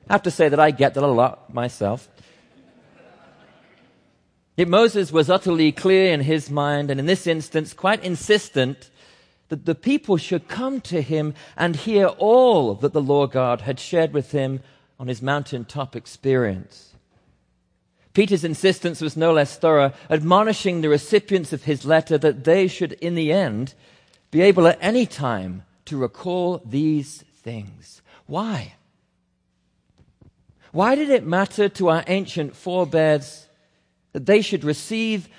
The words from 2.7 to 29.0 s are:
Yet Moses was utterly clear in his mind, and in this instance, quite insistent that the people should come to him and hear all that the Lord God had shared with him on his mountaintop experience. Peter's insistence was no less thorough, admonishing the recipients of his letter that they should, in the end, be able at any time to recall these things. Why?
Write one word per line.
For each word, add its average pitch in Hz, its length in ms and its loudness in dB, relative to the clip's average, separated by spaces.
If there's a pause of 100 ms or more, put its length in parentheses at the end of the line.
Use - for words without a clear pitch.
Yet 175 120 0
Moses 202 440 2
was 156 160 4
utterly 170 440 2
clear 190 400 2
in 147 80 0
his 147 300 -2
mind, 143 400 -2
and 135 80 -2
in 139 80 -4
this 185 200 0
instance, 160 460 -4
quite 190 300 -2
insistent 160 880 -2 (580)
that 156 180 -10
the 165 80 0
people 240 420 0
should - 320 -6
come 262 320 -6
to 170 220 -4
him 151 320 -4 (220)
and 170 200 -2
hear 202 300 2
all 208 680 4
that 139 180 -2
the 151 100 0
Lord 143 300 0
God 123 280 0
had 127 180 -8
shared 160 340 -2
with 143 200 -4
him 135 280 -4 (380)
on 127 100 -10
his 113 120 -8
mountaintop 135 760 -6
experience. 117 1000 -4 (1200)
Peter's 190 300 2
insistence 170 580 -2
was 156 120 -6
no 165 180 2
less 147 260 0
thorough, 143 340 4 (160)
admonishing 180 720 2
the 156 80 0
recipients 175 640 0
of 143 120 -8
his 143 200 -4
letter 160 320 2
that 143 280 0
they 185 220 4
should, - 280 -6
in 170 200 -6
the 160 160 -2
end, 135 440 -2 (560)
be 156 100 2
able 185 260 6
at - 140 4
any 226 240 0
time 98 600 -6 (200)
to 143 140 -10
recall 175 680 -4
these 147 580 -4 (200)
things. 107 580 -16 (260)
Why? 185 460 -8 (2000)